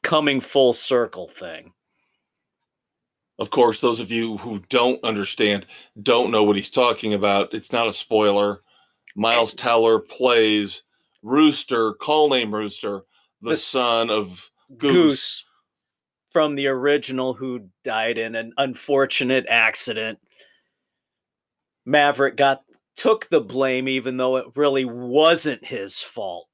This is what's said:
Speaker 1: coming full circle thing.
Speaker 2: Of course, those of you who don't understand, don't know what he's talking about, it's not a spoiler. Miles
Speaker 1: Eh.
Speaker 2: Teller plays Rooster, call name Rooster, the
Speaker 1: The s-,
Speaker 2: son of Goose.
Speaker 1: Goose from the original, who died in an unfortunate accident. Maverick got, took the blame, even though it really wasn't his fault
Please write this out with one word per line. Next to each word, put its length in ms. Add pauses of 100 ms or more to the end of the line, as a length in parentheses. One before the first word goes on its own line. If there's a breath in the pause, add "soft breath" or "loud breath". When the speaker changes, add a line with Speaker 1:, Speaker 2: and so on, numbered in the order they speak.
Speaker 1:
coming 380
full 320
circle 560
thing. 420 (1700)
Speaker 2:
Of 100
course, 300
those 220
of 100
you 280
who 280
don't 380
understand, 640 (360 loud breath)
don't 280
know 120
what 140
he's 120
talking 440
about, 400
it's 180
not 160
a 60
spoiler. 680 (560 soft breath)
Miles 380
Speaker 1:
Eh. 40
Speaker 2:
Teller 420
plays 800 (420)
Rooster, 720
call 360
name 240
Rooster, 500 (380)
the 100
Speaker 1:
The 40
s-, 80
Speaker 2:
son 460
of 420 (260)
Goose. 140
Speaker 1:
Goose 520 (920)
from 220
the 120
original, 680
who 340 (160)
died 360
in 160
an 220
unfortunate 920
accident. 680 (1700 soft breath)
Maverick 520
got, 240 (340)
took 340
the 120
blame, 460
even 300
though 180
it 100 (100)
really 300
wasn't 800
his 340
fault 540